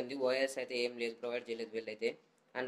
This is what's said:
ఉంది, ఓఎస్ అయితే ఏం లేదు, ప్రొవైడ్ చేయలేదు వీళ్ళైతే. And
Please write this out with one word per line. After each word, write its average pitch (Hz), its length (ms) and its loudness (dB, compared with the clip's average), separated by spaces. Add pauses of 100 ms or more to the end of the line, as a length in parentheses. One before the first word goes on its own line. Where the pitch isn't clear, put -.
ఉంది, 123 120 -6 (120)
ఓఎస్ 135 340 4
అయితే 127 140 -4 (100)
ఏం 120 160 0
లేదు, 117 200 0
ప్రొవైడ్ 120 280 -2
చేయలేదు 113 260 -4
వీళ్ళైతే. 113 340 -2 (480)
And 127 100 0